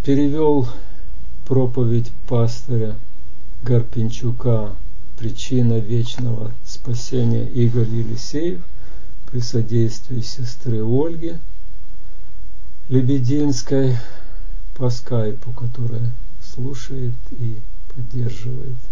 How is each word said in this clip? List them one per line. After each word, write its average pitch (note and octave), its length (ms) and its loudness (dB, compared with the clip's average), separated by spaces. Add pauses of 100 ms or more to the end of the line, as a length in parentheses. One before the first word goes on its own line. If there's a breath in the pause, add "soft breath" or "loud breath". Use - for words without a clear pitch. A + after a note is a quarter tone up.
Перевел C#3+ 640 0 (760 loud breath)
проповедь A#2+ 640 0 (180)
пастыря A#2 680 0 (680)
Гарпенчука A2+ 1080 0 (460)
«Причина A#2 600 0
вечного A2+ 760 0 (120)
спасения» A#2 800 0
Игорь A#2+ 440 0
Елисеев A#2 720 0 (680 loud breath)
при B2+ 100 0
содействии A#2 800 0
сестры A#2 640 0
Ольги D#3+ 540 0 (1500 soft breath)
Лебединской C3+ 1080 0 (800 loud breath)
по B2+ 120 0
скайпу, A2+ 640 0
которая A#2+ 600 0 (280)
слушает B2+ 720 0 (180)
и A#2 240 0 (380)
поддерживает. B2 840 0 (160)